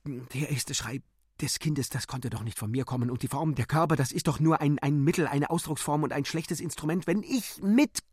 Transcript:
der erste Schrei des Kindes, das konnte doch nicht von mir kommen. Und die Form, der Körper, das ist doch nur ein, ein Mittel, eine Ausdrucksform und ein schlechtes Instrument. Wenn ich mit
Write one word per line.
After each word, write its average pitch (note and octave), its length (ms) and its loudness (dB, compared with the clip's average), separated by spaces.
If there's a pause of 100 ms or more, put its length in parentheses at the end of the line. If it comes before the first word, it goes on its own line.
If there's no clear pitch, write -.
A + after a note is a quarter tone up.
der B2+ 460 -6
erste C#3 240 -4
Schrei C3 260 -4 (400)
des - 200 -4
Kindes, C#3+ 300 -2
das - 180 -6
konnte B2 220 -6
doch A2+ 120 -6
nicht A2+ 160 -6
von G#2+ 120 -4
mir B2+ 140 0
kommen. B2 260 0
Und B2 120 -4
die - 60 -4
Form, D3+ 260 0
der B2 120 0
Körper, D#3+ 280 2
das C3+ 160 0
ist - 160 -2
doch D3 140 0
nur D#3+ 200 6
ein, D3 200 2
ein C#3+ 240 2
Mittel, D#3+ 240 4
eine C#3+ 220 0
Ausdrucksform D3+ 520 0
und B2+ 100 0
ein C#3 120 0
schlechtes D#3+ 360 -2
Instrument. D#3 460 -2
Wenn G3 160 2
ich - 400 -4
mit A3+ 380 4 (120)